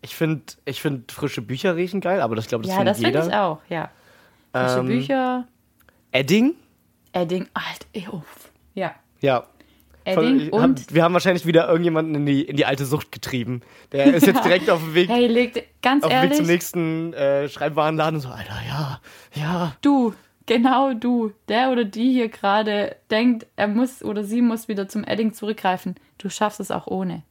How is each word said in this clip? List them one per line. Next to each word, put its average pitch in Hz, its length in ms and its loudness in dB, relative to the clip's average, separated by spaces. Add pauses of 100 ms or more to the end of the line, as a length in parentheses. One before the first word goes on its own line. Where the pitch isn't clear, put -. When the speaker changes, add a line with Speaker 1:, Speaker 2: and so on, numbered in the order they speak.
Speaker 1:
Ich - 140 -16
find, 160 500 -4
ich 135 160 -8
find 139 300 -6
frische - 300 -6
Bücher 131 340 -2
riechen 180 260 -4
geil, 180 200 0
aber 113 140 -2
das, 110 120 -6
glaub, 113 160 -4
das 120 80 -6
Speaker 2:
Ja, - 60 -2
Speaker 1:
findet 208 180 2
Speaker 2:
das 117 60 -4
find - 140 2
Speaker 1:
jeder. 160 120 2
Speaker 2:
ich 180 80 -2
auch, 185 240 0 (100)
ja. 170 220 -6 (640)
Frische 127 260 0
Speaker 1:
Ähm, 127 80 -2
Speaker 2:
Bücher. 254 600 -2 (640)
Speaker 1:
Edding? 196 440 2 (560)
Speaker 2:
Edding, 180 420 -4
alt, - 400 -10
ey, 190 180 -12
uff. - 400 -16 (220)
Ja. 185 220 -6 (260)
Speaker 1:
Ja. 131 240 2 (600)
Speaker 2:
Edding 190 340 2
Speaker 1:
Voll, 151 120 -4
Speaker 2:
und - 100 2
Speaker 1:
haben, 254 140 6 (140)
wir 160 140 4
haben 170 100 4
wahrscheinlich 175 320 2
wieder 165 220 6
irgendjemanden 160 480 2
in 147 100 0
die, 139 180 2
in 143 120 -6
die 143 100 2
alte 135 200 -2
Sucht 139 260 -4
getrieben. 123 500 -6 (300)
Der 139 220 4
ist 170 120 6
jetzt - 120 6
Speaker 2:
<laughs> - 0 -
Ja. 226 60 0
Speaker 1:
direkt 180 260 4
auf 170 100 4
dem 160 140 -8
Weg, 175 160 4
Speaker 2:
Hey, 240 180 4
legt, 233 340 0 (200)
ganz 269 220 4
Speaker 1:
auf - 60 2
dem 247 80 2
Weg 262 60 4
Speaker 2:
ehrlich. 277 140 2
Speaker 1:
zum 302 100 2
nächsten, 165 680 -2
äh, 139 360 0
Schreibwarenladen 156 680 -2
und 151 60 -4
so, 127 80 -10
"Alter, 104 280 -12 (100)
ja, 139 340 -6 (340)
ja." 160 460 -4
Speaker 2:
Du, 262 320 2 (320)
genau 262 480 2
du. 233 400 -2 (160)
Der 240 220 2
oder 240 120 0
die 220 300 -2
hier 233 160 0
gerade 208 680 -2 (160)
denkt, 226 340 2 (120)
er 208 100 0
muss 240 340 -2
oder 208 220 -4
sie 220 180 -2
muss 226 280 0
wieder 196 180 -4
zum 208 160 -6
Edding 214 300 -2
zurückgreifen. 190 600 -4 (220)
Du 196 120 -8
schaffst 208 320 -4
es 196 100 -8
auch - 160 -6
ohne. 180 440 -6